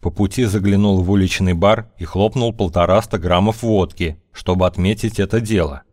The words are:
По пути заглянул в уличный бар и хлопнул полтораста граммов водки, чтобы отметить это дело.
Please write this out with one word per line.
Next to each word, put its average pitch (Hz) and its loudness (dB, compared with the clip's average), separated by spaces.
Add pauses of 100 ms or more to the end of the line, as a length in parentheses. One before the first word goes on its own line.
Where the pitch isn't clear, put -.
По 87 -2
пути 101 0
заглянул 101 2
в 90 0
уличный 95 2
бар 101 2
и 85 -10
хлопнул 110 -2
полтораста 92 0
граммов 90 0
водки, 90 -2 (120)
чтобы 92 -2
отметить 104 -2
это 101 0
дело. 92 -2